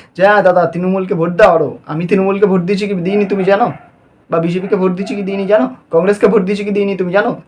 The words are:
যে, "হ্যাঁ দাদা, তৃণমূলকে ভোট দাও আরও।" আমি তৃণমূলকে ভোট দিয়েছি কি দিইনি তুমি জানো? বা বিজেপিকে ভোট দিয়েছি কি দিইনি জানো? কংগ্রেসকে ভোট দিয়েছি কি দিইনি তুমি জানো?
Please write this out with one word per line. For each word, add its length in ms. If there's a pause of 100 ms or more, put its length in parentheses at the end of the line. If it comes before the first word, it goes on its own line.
(160)
যে, 100
"হ্যাঁ 160
দাদা, 240
তৃণমূলকে 480
ভোট 160
দাও 240
আরও।" 320
আমি 200
তৃণমূলকে 400
ভোট 140
দিয়েছি 280
কি 60
দিইনি 300
তুমি 200
জানো? 280 (580)
বা 80
বিজেপিকে 380
ভোট 160
দিয়েছি 220
কি 80
দিইনি 240
জানো? 280 (160)
কংগ্রেসকে 360
ভোট 160
দিয়েছি 220
কি 60
দিইনি 260
তুমি 160
জানো? 360